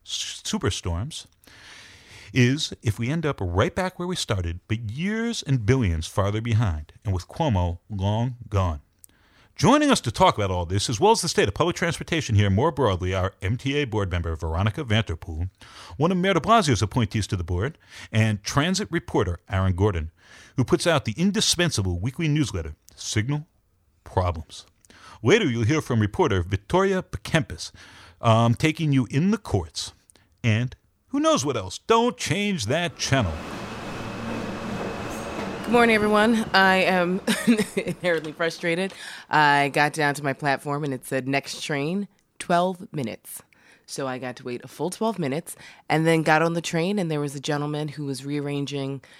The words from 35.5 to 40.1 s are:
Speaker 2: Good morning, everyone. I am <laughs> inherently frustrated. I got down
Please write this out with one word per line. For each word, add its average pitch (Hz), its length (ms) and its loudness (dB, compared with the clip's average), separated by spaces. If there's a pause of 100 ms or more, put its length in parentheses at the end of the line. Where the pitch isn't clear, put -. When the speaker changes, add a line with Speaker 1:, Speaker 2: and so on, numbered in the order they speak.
Speaker 2:
Good 214 80 -2
morning, 233 240 6
everyone. 214 480 4 (100)
I 190 220 6
am 180 440 2 (300)
<laughs> 214 260 2
inherently 170 540 -2
frustrated. 170 640 -2 (360)
I 143 420 6
got 147 240 2
down 147 200 2